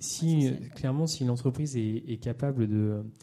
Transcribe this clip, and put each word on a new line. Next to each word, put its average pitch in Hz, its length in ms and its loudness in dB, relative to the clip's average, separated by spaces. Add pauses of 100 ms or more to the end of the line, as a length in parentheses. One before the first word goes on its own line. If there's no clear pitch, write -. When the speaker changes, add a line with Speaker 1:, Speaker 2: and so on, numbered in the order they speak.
Speaker 1:
si, 160 380 2
Speaker 2:
essentiel. 131 240 2
Speaker 1:
euh, 123 120 -14
clairement, 143 320 0
si 147 180 -4
l'entreprise 127 520 0
est, 110 300 0
est 117 120 -4
capable 123 480 0
de, 104 100 2
euh, 104 260 2 (200)